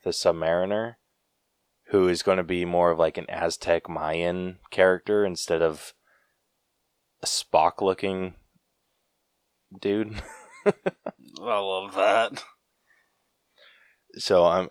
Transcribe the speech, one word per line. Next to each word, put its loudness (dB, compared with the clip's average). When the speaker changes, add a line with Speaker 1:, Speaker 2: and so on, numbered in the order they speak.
Speaker 1:
the -2
Submariner, 0
who 4
is 0
gonna 2
be -2
more 2
of, 0
like, 0
an -10
Aztec -2
Mayan -4
character 2
instead -2
of -2
a -10
Spock-looking 0
dude. -2
<laughs> -8
Speaker 2:
I 4
love -6
that. 2
Speaker 1:
So 4
I'm, 2